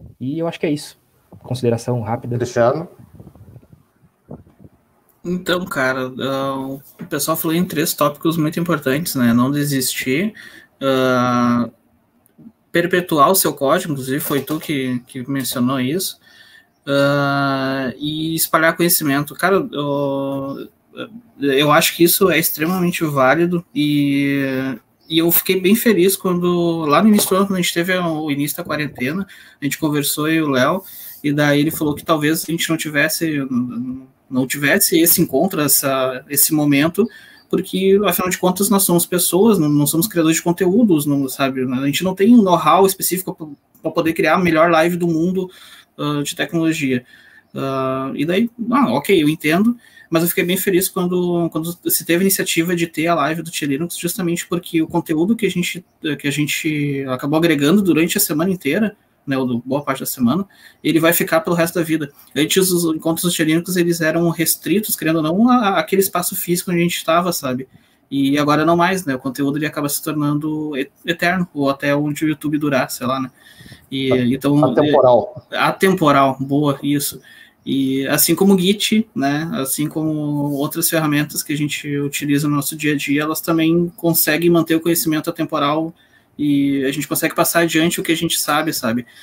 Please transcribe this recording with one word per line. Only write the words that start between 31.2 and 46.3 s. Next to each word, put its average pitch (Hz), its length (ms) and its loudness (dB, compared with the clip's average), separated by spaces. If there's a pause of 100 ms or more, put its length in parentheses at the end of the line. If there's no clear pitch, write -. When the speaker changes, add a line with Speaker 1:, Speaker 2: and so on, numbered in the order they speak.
Speaker 3:
e 147 80 0
daí 143 280 4
ele 151 120 2
falou 147 220 -2
que 143 100 -10
talvez 156 400 0
a - 80 -6
gente 165 180 -2
não 160 80 0
tivesse, 156 600 -2 (920)
não 135 180 0
tivesse 143 520 2
esse 170 220 4
encontro, 156 400 0
essa, 135 640 0
esse 147 260 0
momento, 151 540 4 (420)
porque, 190 560 2
afinal 185 240 0
de 180 80 -4
contas, 180 320 0
nós 196 140 2
somos 170 220 2
pessoas, 185 540 2
não, 151 100 2
não 147 180 4
somos 160 200 0
criadores 160 300 2
de - 60 -6
conteúdos, 180 640 2
não, 139 220 0
sabe? 131 360 -2
A 131 220 -2
gente 143 180 -2
não 185 120 -2
tem 226 200 6
um 233 60 8
know-how 175 440 4
específico 175 480 -2
pra, 160 140 -14 (340)
pra 160 100 -4
poder 160 220 0
criar 160 220 2
a 202 40 2
melhor 170 300 4
live 170 280 2
do 175 100 0
mundo, 180 420 0 (500)
ah, 147 240 -2
de - 120 -8